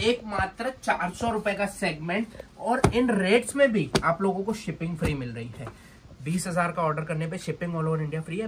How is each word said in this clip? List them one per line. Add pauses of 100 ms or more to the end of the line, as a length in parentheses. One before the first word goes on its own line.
एक
मात्र
चार
सौ
रुपए
का
segment (240)
और
इन
rates
में
भी (140)
आप
लोगों
को
shipping
free
मिल
रही
है। (560)
बीस
हजार
का
ऑर्डर
करने
पे
shipping
all
over
India
free
है।